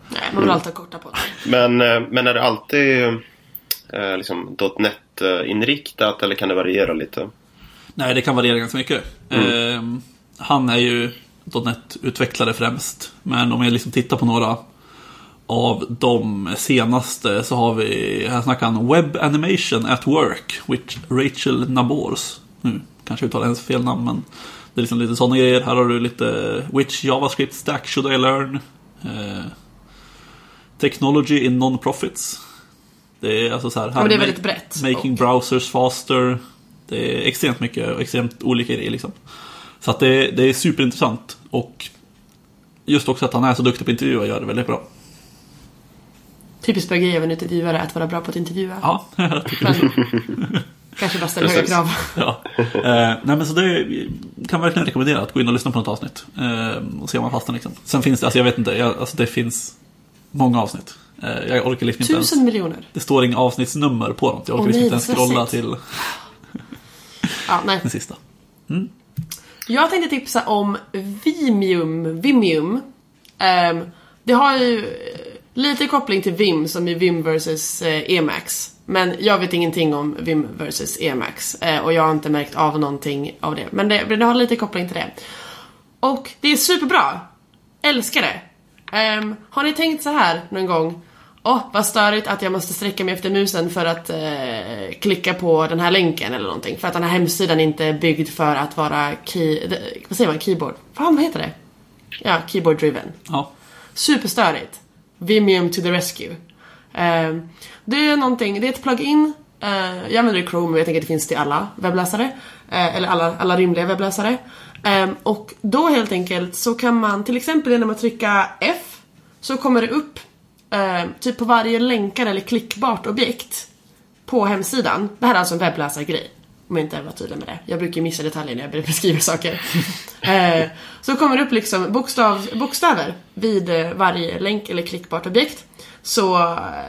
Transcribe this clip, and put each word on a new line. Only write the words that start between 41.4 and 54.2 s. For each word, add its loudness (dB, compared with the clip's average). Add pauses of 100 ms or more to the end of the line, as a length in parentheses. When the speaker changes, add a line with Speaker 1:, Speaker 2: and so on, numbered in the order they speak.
Speaker 3:
Och -6 (960)
just 2
också 0
att -2
han 2
är 4
så -2
duktig 2
på -2
att 4
intervjua 0
gör -2
det -8
väldigt -2
bra. -2 (1800)
Speaker 1:
Typiskt 0
bögig 2
även 0
intervjuare -2
att -6
vara -2
bra -6
på -10
att -6
intervjua. -4
Speaker 3:
Ja, 0
<laughs> -20
jag -2
tycker -4
det. 4 (380)
Speaker 1:
Men -4 (400)
kanske -2
bara -4
ställa 0
högre 4
Speaker 2:
Precis. 2
Speaker 1:
krav. 2 (260)
Speaker 3:
Ja. -2 (320)
Eh, 4
nej, 2
men 0
så -2
det 2 (600)